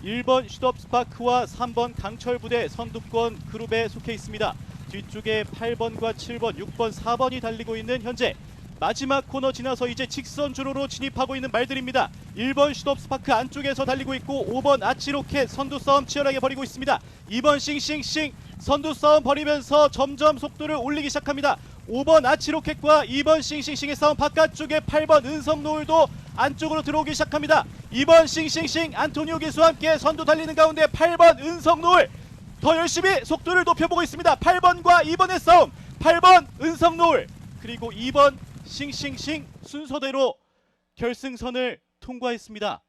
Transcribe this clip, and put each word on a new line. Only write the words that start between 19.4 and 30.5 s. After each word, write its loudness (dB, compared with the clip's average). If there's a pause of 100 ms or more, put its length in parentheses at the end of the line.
점점 0
속도를 -8
올리기 -4
시작합니다. -2 (300)
오 -4
번 6
아치로켓과 2
이 -4
번 4
싱싱싱의 -6
싸움, 2
바깥쪽에 0
팔 -2
번 6
은성노을도 2 (280)
안쪽으로 -2
들어오기 -2
시작합니다. 0 (260)
이 0
번 8
싱싱싱 -4
안토니오 -4
기수와 2
함께 2
선두 -2
달리는 0